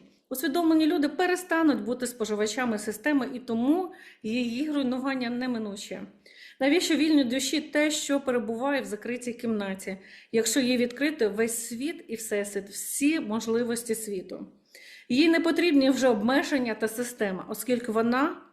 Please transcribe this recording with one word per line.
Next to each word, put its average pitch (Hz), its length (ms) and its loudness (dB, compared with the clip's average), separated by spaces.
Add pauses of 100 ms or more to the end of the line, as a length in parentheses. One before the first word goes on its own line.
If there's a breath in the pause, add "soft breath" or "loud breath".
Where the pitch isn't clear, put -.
(300 soft breath)
Усвідомлені 320 560 2
люди 294 240 4
перестануть 330 720 2
бути 240 240 -4
споживачами 214 720 -2
системи, 247 540 -2
і 247 60 -8
тому 262 540 0 (300 loud breath)
її 240 480 -2
руйнування 262 580 -2
неминуче. 220 720 -6 (600 loud breath)
Навіщо 320 340 4
вільній 294 280 4
душі 262 380 0
те, 302 300 2
що 285 280 -2
перебуває 247 640 -2
в 208 40 -8
закритій 240 480 -6
кімнаті, 202 640 -4 (340 loud breath)
якщо 226 280 2
їй 247 180 4
відкрито 247 520 0
весь 226 380 -2
світ 285 400 -8
і 226 80 -8
всесвіт, 202 540 -6
всі - 500 -2
можливості 226 760 -2
світу? 202 520 -8 (600 loud breath)
Їй 294 200 6
не 330 100 6
потрібні 330 500 4
вже 262 180 4
обмеження 247 680 2
та 220 120 -2
система, 214 640 -4
оскільки 233 420 -2
вона 233 500 2 (120)